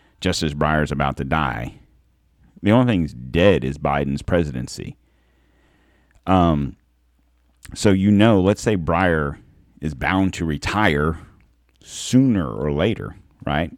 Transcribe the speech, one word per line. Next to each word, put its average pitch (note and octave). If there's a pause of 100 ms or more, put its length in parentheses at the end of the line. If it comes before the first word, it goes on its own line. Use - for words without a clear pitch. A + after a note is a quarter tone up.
(200)
Justice E2
Breyer's D2+
about C#2+
to C#2
die. C2+ (880)
The G2+
only B2
thing's E2
dead C#2
is C#2
Biden's C#2+
presidency. C#2+ (1300)
Um, E2+ (1000)
so, -
you F#2+
know, G#2
let's G2
say A2
Breyer E2 (420)
is D2
bound F2+
to F2+
retire D#2 (640)
sooner A#2
or C2
later, D2+ (300)
right? D2+